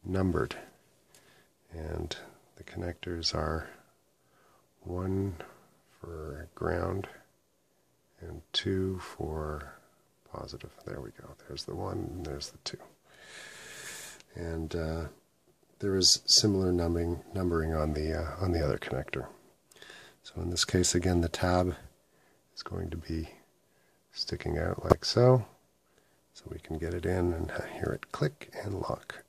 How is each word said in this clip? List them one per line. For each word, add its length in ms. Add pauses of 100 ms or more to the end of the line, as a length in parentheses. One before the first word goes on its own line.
numbered. 520 (1160)
And 420 (400)
the 80
connectors 720
are 340 (1120)
one 520 (640)
for 560
ground 520 (1120)
and 220 (100)
two 480
for 760 (580)
positive. 380 (140)
There 160
we 100
go. 180 (180)
There's 180
the 100
one, 220
and 280
there's 240
the 140
two. 140 (1600)
And, 400
uh, 280 (760)
there 160
is 300
similar 460
numbing, 500 (120)
numbering 400
on 200
the, 200
uh, 260
on 120
the 120
other 140
connector. 500 (960)
So 180
in 100
this 120
case, 300
again, 280
the 80
tab 460 (800)
is 60
going 300
to 60
be 320 (840)
sticking 480
out 260
like 180
so. 420 (880)
So 180
we 80
can 180
get 160
it 120
in 280
and 180 (220)
hear 200
it 180
click 420 (100)
and 120
lock. 540